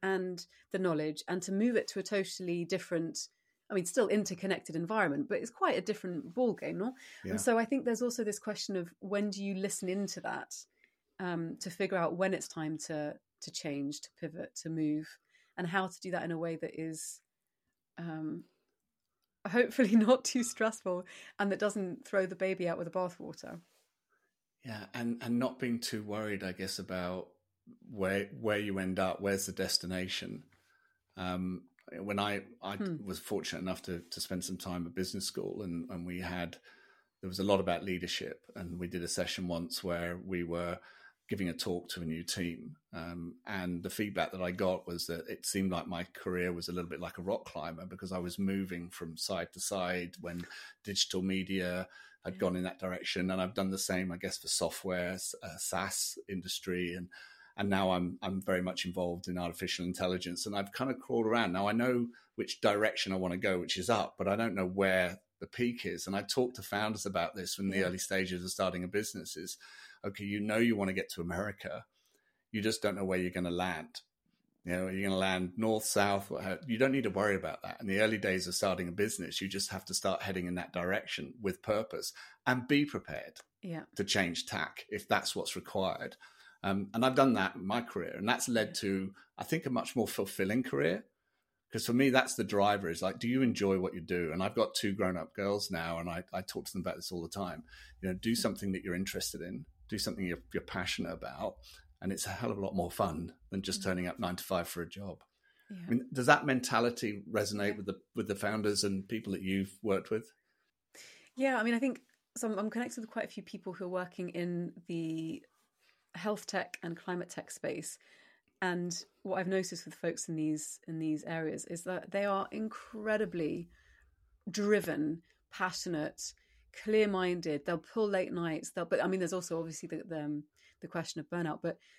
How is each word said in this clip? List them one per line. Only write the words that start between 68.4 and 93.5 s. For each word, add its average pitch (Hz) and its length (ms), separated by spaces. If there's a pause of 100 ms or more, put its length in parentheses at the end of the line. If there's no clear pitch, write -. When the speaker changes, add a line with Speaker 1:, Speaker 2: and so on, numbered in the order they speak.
Speaker 2:
of 92 60
starting 90 340
a 90 40
business 101 480
is, 87 220 (460)
okay, 101 200
you 101 160
know, 107 180
you 117 180
wanna 98 160
get 92 180
to - 120
America. 90 600 (680)
You 110 100
just 110 200
don't 101 120
know 98 100
where 92 140
you're 90 120
gonna 90 200
land. 87 520 (600)
You 87 80
know, 92 160
you're 95 200
gonna 95 100
land 92 380
north, 110 280
south, 101 460
what 73 140
have, 95 240
you 113 100
don't 131 140
need 135 120
to 101 60
worry 98 260
about - 260
that. - 180
In 113 60
the 98 140
early 110 180
days 92 280
of 90 80
starting 92 340
a 85 40
business, 104 480
you 98 80
just 98 220
have 95 160
to 92 80
start - 280
heading 92 240
in 90 100
that - 160
direction 95 680
with 95 220
purpose - 500 (340)
and 127 220
be 143 160
prepared - 560 (220)
Speaker 1:
Yeah. 165 220 (120)
Speaker 2:
to 101 80
change 90 420
tack - 440
if - 180
that's - 260
what's - 220
required. - 600 (460)
Um, 98 320
and 117 100
I've 131 100
done 135 200
that 95 220
in 92 100
my 113 160
career, 85 340
and 101 120
that's 127 200
led 110 200
Speaker 1:
Yeah. - 120
Speaker 2:
to, 95 340 (240)
I - 60
think, 170 220
a - 40
much - 240
more 110 140
fulfilling 104 540
career. 156 420 (680)
'Cause 113 140
for 117 60
me, 135 180
that's 127 260
the 107 80
driver, 101 440
is 82 140
like, 95 160
do 117 100
you 127 140
enjoy 98 360